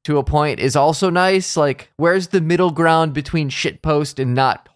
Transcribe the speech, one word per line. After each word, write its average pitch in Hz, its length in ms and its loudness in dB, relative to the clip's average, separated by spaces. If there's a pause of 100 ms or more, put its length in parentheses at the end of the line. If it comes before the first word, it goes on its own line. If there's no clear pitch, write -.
to 151 160 0
a 139 40 2
point 147 360 0
is 131 160 0
also 151 340 2
nice. 185 480 0
Like, 143 400 -2
where's 175 300 0
the 190 120 0
middle 175 320 0
ground 160 420 2
between 147 360 -4
shitpost 151 680 -4
and 127 160 -2
not 131 400 0